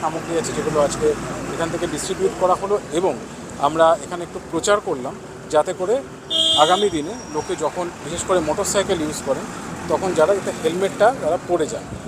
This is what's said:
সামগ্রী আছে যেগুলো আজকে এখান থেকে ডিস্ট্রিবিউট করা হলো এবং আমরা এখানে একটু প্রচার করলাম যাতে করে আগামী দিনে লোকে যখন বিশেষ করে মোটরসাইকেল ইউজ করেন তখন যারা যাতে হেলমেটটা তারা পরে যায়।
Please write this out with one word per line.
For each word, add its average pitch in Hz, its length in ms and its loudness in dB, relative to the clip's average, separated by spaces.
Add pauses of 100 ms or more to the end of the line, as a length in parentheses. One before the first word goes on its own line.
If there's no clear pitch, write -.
সামগ্রী 160 400 -4
আছে - 160 -4
যেগুলো 151 300 0
আজকে - 200 0 (460)
এখান 165 160 -4
থেকে 170 180 -2
ডিস্ট্রিবিউট 175 520 -2
করা 180 220 6
হলো 196 180 0 (120)
এবং 165 240 2 (440)
আমরা 160 440 6
এখানে 175 200 -6
একটু 175 160 -10 (120)
প্রচার 165 280 2
করলাম 135 340 -4 (380)
যাতে 156 220 4
করে 190 220 0 (680)
আগামী 190 260 4
দিনে 165 240 -4 (200)
লোকে 151 220 -2
যখন 170 340 -2 (160)
বিশেষ 160 220 -6
করে 185 120 6
মোটরসাইকেল 185 640 0
ইউজ 151 240 -4
করেন 143 200 0 (440)
তখন 170 240 0
যারা 165 220 6
যাতে 190 160 -4 (120)
হেলমেটটা 185 440 2 (140)
তারা 170 160 2 (100)
পরে 160 200 2
যায়। 110 160 -6 (240)